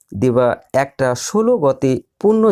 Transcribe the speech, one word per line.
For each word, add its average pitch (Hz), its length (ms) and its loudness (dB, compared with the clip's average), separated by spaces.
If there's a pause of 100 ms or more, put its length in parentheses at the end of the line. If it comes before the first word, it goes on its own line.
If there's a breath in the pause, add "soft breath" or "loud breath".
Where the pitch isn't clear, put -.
(120)
দিবা 123 360 0 (360)
একটা 139 240 -4 (200)
ষোলো 220 300 0
গতে 139 340 0 (260)
পূর্ণ 220 340 2